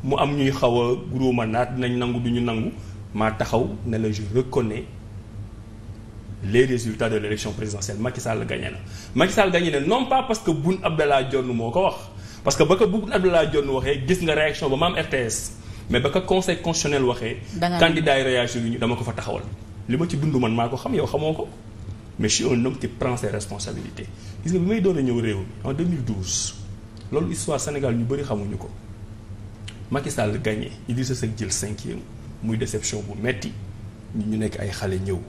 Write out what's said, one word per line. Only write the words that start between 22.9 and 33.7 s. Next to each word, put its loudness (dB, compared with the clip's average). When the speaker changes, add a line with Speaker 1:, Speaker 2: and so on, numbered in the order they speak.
Speaker 1:
ses -4
responsabilités. -6
Gis 0
nga 4
bi 2
may 2
doon 4
a 2
ñëw 2
réew 2
mi -4
en -2
deux -2
mille 0
douze, -4
loolu 0
histoire -2
Sénégal 0
ñu 2
bëri 0
xamuñu -2
ko. -10
Macky -2
Sall 0
gagné, -2
Idrissa 0
Seck -2
jël -4
cinquième, -6
muy 0
déception -2
bu -8
metti, -2